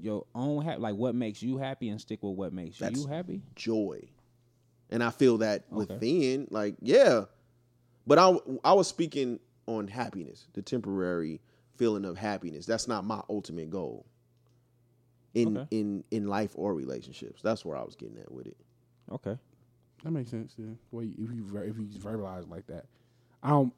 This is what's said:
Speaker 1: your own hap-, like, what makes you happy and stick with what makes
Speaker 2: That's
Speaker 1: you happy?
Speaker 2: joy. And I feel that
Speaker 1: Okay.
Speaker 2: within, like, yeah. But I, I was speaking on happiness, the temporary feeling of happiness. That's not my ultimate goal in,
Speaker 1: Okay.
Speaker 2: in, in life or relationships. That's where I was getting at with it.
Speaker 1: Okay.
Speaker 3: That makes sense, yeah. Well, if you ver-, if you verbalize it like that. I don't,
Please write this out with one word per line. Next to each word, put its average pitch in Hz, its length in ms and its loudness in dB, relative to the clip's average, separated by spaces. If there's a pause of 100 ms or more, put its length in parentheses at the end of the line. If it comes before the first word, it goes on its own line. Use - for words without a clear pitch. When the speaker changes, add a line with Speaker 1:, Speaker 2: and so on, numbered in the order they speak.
Speaker 1:
your 104 320 -4
own 143 300 0
hap-, 160 160 -4
like, 107 160 -2
what 117 180 0
makes 113 280 -2
you 127 140 -2
happy 135 320 -6
and 104 120 -6
stick - 220 -10
with 98 140 -4
what 92 160 -4
makes 87 260 -10
Speaker 2:
That's 113 220 -2
Speaker 1:
you 147 60 -6
happy? 175 340 -6 (140)
Speaker 2:
joy. 107 480 -2 (880)
And 117 120 0
I 117 80 2
feel 117 280 6
that 107 340 0
Speaker 1:
Okay. 107 220 -4
Speaker 2:
within, 131 560 0
like, 104 300 -2
yeah. 139 440 8 (840)
But 147 120 10
I, 185 180 10 (280)
I 160 100 8
was 196 140 6
speaking 139 500 -2 (280)
on 110 220 -2
happiness, 101 640 -8
the 101 100 -8
temporary 90 800 -2 (360)
feeling 107 280 2
of 90 140 -8
happiness. 90 480 -6
That's 113 220 0
not 107 160 -2
my 104 260 -4
ultimate 82 400 -6
goal 73 340 -6 (1300)
in, 113 220 4
Speaker 1:
Okay. 131 140 -6
Speaker 2:
in, 104 400 -2
in 104 160 -2
life 101 300 0
or 95 180 0
relationships. 65 680 -8
That's - 220 -2
where 78 120 -6
I 62 80 -6
was - 100 -14
getting 55 240 -16
at 50 140 -18
with 62 140 -14
it. - 100 -14 (540)
Speaker 1:
Okay. 101 260 -6 (680)
Speaker 3:
That 156 60 -4
makes 131 200 -2
sense, 113 280 -8
yeah. 110 140 -10 (180)
Well, 117 140 -6
if 110 280 -6
you 113 120 -6
ver-, 101 200 -6
if 107 140 -6
you 107 80 -6
verbalize 101 560 -8
it 82 80 -14
like 85 160 -12
that. - 200 -12 (560)
I 131 80 0
don't, 139 280 6